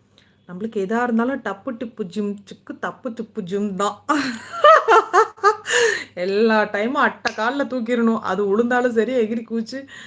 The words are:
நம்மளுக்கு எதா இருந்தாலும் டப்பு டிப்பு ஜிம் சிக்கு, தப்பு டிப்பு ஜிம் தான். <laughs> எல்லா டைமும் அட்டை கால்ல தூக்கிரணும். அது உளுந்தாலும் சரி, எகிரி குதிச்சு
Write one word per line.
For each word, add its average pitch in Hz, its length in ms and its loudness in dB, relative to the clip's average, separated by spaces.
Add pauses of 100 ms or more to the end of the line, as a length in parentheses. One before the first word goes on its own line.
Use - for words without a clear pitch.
(480)
நம்மளுக்கு 180 120 -14
எதா 220 440 -2
இருந்தாலும் 240 380 0
டப்பு 196 240 -8
டிப்பு 233 380 -8
ஜிம் 202 320 -6
சிக்கு, - 440 -18
தப்பு 185 300 -10
டிப்பு 226 320 -10
ஜிம் 196 340 -4
தான். 202 320 -4
<laughs> 427 2000 2
எல்லா 208 500 2
டைமும் 208 280 -2
அட்டை 240 420 0
கால்ல - 40 -10
தூக்கிரணும். 233 840 0
அது 190 260 -2
உளுந்தாலும் 240 460 2
சரி, 220 220 0
எகிரி 240 120 2
குதிச்சு 233 600 -6 (200)